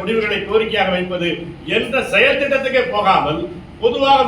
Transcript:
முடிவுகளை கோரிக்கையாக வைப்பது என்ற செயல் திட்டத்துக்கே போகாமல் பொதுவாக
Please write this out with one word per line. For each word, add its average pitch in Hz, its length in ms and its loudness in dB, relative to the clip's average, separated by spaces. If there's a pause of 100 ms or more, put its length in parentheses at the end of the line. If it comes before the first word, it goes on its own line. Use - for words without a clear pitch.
முடிவுகளை 208 380 -2 (100)
கோரிக்கையாக 208 460 0
வைப்பது 180 340 -2 (480)
என்ற 240 260 -2 (100)
செயல் 269 280 4
திட்டத்துக்கே 262 420 0 (120)
போகாமல் 185 460 2 (420)
பொதுவாக 269 440 4